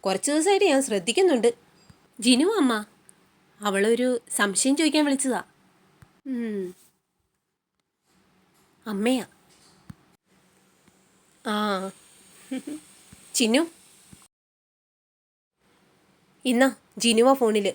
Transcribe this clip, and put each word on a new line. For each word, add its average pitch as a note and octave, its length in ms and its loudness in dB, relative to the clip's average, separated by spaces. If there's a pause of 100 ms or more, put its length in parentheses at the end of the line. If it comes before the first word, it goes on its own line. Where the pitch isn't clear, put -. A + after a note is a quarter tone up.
കുറച്ച് G3 260 -2
ദിവസമായിട്ട് G4 400 2
ഞാൻ C4+ 160 4
ശ്രദ്ധിക്കുന്നുണ്ട്. A#3 640 0 (760)
ജിനു B3+ 220 4 (120)
അമ്മ, B3+ 140 2 (920)
അവളൊരു A3 400 0 (300)
സംശയം G#3+ 420 0
ചോദിക്കാൻ D4+ 280 2
വിളിച്ചതാ. C4+ 340 -2 (920)
ഉം. A3 320 -6 (2250)
അമ്മയാ. A3 340 -2 (2250)
ആ. - 20 -2 (1800)
ചിന്നു, A#3+ 260 2 (3000)
ഇന്നാ B3+ 180 4 (340)
ജിനുവാ A#3 380 4
ഫോണില്. G#3+ 340 0